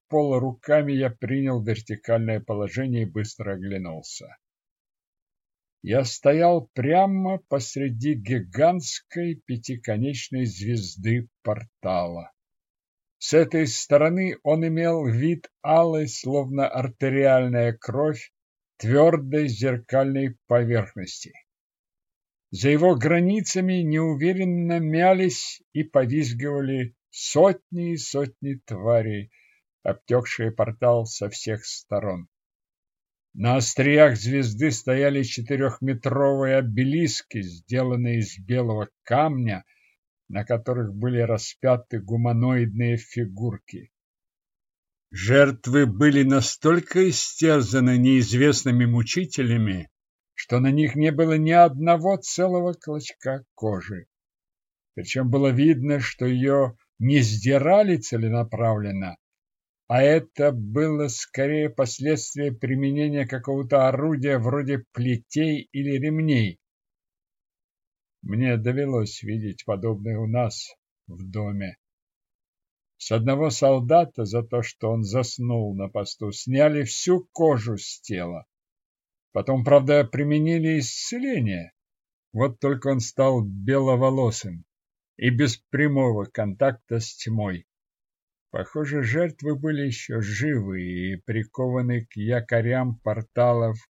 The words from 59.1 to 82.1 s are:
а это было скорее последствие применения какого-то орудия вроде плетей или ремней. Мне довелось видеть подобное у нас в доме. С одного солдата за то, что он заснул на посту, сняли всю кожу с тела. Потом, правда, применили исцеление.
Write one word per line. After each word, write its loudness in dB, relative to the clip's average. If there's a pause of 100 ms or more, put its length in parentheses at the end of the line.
а 2
это 4
было -2
скорее -2
последствие -2
применения -2
какого-то 0
орудия 0
вроде -2
плетей -2
или -4
ремней. 0 (1600)
Мне -2
довелось -4
видеть -8
подобное -4
у -4
нас -4 (320)
в -18
доме. -8 (1300)
С -12
одного 0
солдата 2
за -2
то, -2
что -4
он -2
заснул -4
на -6
посту, -8
сняли 2
всю -2
кожу 0
с -14
тела. -8 (840)
Потом, -2
правда, 6
применили 0
исцеление. -4 (600)